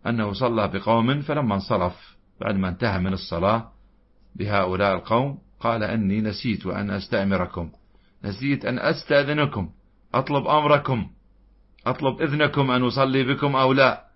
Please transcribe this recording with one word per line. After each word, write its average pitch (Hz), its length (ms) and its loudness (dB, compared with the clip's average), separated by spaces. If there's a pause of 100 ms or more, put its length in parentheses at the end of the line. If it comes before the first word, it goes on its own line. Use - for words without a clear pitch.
أنه 110 260 -2
صلى 113 340 0
بقوم، 113 540 0
فلما 143 340 0
انصرف 95 600 -2 (240)
بعد 104 140 -2
ما 95 140 0
انتهى 95 300 -2
من 92 140 0
الصلاة 95 580 -2 (640)
بهؤلاء 98 600 0
القوم 123 420 -2 (220)
قال: 117 240 0
"إني 104 380 0
نسيت 104 440 -4
أن 98 260 -4
أستأمركم، 95 800 -2 (540)
نسيت 123 400 -4
أن 123 140 -2
أستأذنكم، 143 920 0 (440)
أطلب 139 340 0
أمركم، 147 640 2 (760)
أطلب 131 360 -2
إذنكم 147 500 2
أن 127 120 2
أصلي 131 400 2
بكم 139 320 0
أو 131 180 4
لا 135 300 4 (120)